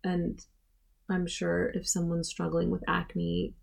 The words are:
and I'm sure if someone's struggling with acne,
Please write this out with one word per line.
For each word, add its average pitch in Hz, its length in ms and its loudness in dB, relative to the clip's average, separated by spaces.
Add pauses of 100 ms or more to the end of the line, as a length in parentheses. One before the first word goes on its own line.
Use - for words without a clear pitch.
and 175 340 0 (680)
I'm 180 180 2
sure 170 440 0
if 175 180 -4
someone's 170 400 0
struggling 170 400 0
with 180 180 0
acne, - 760 0